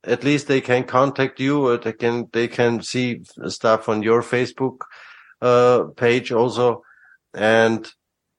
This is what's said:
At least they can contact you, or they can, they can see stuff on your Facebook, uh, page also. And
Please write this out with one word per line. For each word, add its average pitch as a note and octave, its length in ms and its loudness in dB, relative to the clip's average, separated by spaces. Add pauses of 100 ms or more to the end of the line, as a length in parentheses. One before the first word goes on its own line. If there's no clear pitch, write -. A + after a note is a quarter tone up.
At A#2 200 -4
least C#3+ 240 0
they C3+ 120 2
can B2+ 240 0
contact C3+ 560 0
you, C#3 260 0
or A#2+ 100 2
they A2+ 160 -6
can, A#2+ 400 -4
they A#2 160 -2
can A#2 340 0
see B2 400 -6 (240)
stuff A2 420 -2
on G#2+ 140 -2
your A2+ 200 2
Facebook, B2+ 560 -4 (640)
uh, B2 420 4 (120)
page A#2+ 360 0
also. A#2 500 0 (520)
And A2+ 560 2 (480)